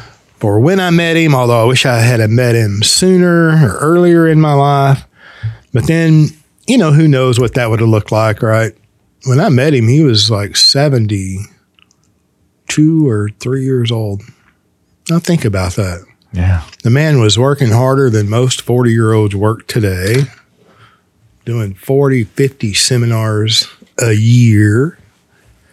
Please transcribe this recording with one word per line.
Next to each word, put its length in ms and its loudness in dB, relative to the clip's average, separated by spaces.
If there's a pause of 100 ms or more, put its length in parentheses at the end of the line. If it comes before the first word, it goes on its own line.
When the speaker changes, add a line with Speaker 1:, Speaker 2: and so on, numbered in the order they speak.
(400)
Speaker 1:
for 200 0
when 200 2
I 100 -2
met 280 0
him, 180 2
although 260 2
I 40 2
wish 200 0
I 140 0
had 300 2
met 260 0
him 280 -2
sooner 680 2
or 280 2
earlier 480 2
in 140 2
my 120 2
life. 520 0 (640)
But 160 -2
then, 400 2 (400)
you 100 0
know, 160 2
who 140 4
knows 320 2
what 140 -2
that 160 -2
would 100 -2
have 100 2
looked 220 0
like, 300 0
right? 320 -2 (520)
When 140 2
I 100 0
met 240 2
him, 140 0
he 160 2
was, 280 0
like, 260 -4
seventy-two 920 -2 (1600)
or 220 -2 (100)
three 240 -6
years 280 -2
old. 300 -6 (880)
Now 100 0
think 260 -2
about 280 -4
that. 320 -6 (260)
Speaker 2:
Yeah. 320 -2 (200)
Speaker 1:
The 60 0
man 300 2
was 180 2
working 320 0
harder 400 0
than 200 0
most 320 -2
forty-year-olds 720 0
work 320 -4
today, 560 -2 (1200)
doing 300 -6
forty, 480 0
fifty 500 -4
seminars 920 -2 (340)
a 120 0
year, 840 2 (760)